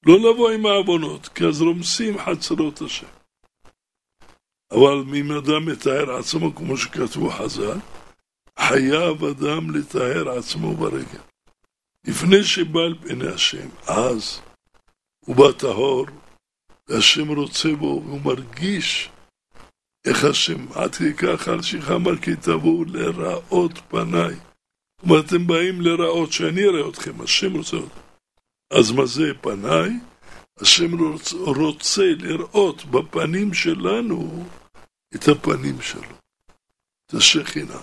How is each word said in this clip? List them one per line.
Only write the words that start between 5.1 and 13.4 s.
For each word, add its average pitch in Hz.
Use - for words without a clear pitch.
אם 147
אדם 151
מטהר 135
עצמו, 156
כמו 135
שכתבו -
חז"ל, 107
חייב 151
אדם 147
לטהר 147
עצמו -
ברגל. -
לפני 180
שבא 165
אל 165
פני -
השם, -